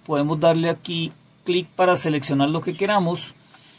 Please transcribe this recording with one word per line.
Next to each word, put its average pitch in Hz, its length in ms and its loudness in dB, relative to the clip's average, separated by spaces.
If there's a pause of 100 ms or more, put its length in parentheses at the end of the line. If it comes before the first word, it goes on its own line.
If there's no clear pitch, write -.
Podemos 151 360 -2
darle 165 280 4
aquí 165 440 -4 (320)
clic 175 240 -2
para 180 260 2
seleccionar 143 540 0
lo 160 140 -2
que 175 140 -6
queramos. 185 580 -2 (440)